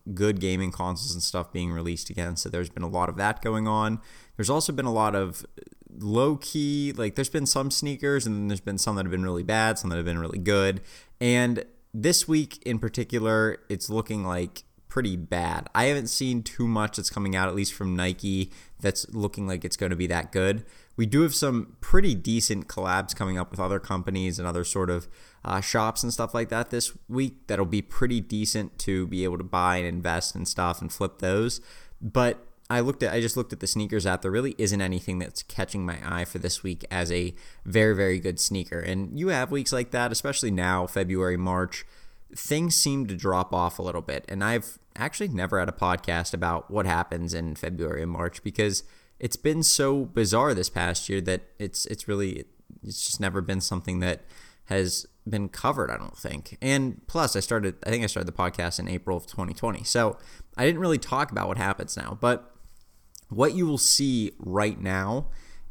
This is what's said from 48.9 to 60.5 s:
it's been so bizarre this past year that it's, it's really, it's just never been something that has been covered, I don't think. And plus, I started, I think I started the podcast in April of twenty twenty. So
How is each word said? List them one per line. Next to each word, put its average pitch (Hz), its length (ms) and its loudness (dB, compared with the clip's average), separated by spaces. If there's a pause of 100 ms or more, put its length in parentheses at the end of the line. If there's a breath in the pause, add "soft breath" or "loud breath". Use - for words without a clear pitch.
it's - 160 -4
been 156 260 0
so 139 440 4
bizarre 117 480 4
this 90 160 0
past 87 400 -2
year 98 120 0
that 92 200 0 (160)
it's, - 280 -4
it's - 220 -8
really, 101 380 -2 (360)
it's 101 220 -8
just - 160 -2
never 95 220 0
been 95 180 -2
something 90 380 -2
that 90 240 0 (440 loud breath)
has 95 380 0 (240)
been 104 220 -2
covered, 123 400 0
I 57 80 -4
don't - 180 -12
think. - 460 -10
And 135 440 0
plus, 160 300 0
I 98 40 0
started, 101 340 0 (100)
I 104 60 -2
think 117 120 0
I 107 40 0
started 87 260 -4
the - 60 -8
podcast 90 400 -2
in 90 100 -4
April 90 300 -2
of - 80 -12
twenty 90 260 -6
twenty. - 320 -4
So 117 320 2 (400 loud breath)